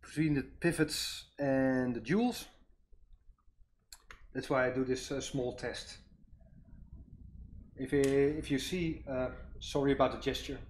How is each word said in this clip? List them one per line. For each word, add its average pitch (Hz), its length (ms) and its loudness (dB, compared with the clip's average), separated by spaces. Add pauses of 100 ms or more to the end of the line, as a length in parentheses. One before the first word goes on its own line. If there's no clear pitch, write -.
between 151 320 0
the 135 100 2
pivots - 800 0 (140)
and 131 560 4
the 113 60 -4
jewels. 208 440 2 (1900)
That's 127 160 -6
why 131 180 4
I - 20 4
do 131 140 0
this, 127 280 -2
uh, 135 100 -2
small 127 320 -2
test. - 440 -8 (1800)
If, 131 180 -4
uh, 143 40 4
if 139 540 4
you 139 80 2
see, 165 500 -2
uh, 127 200 -2 (300)
sorry 139 340 2
about 131 180 6
the 113 80 -6
gesture 131 400 -4 (100)